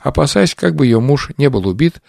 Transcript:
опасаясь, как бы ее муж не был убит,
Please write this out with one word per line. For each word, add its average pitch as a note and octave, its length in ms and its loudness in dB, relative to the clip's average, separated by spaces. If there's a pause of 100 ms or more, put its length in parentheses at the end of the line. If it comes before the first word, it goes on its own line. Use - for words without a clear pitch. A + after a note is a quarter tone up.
опасаясь, F3 540 0
как E3+ 220 -2
бы C#3+ 100 2
ее A2+ 140 2
муж C3+ 380 0
не C#3 100 2
был G#2 180 -2
убит, A#2+ 420 -2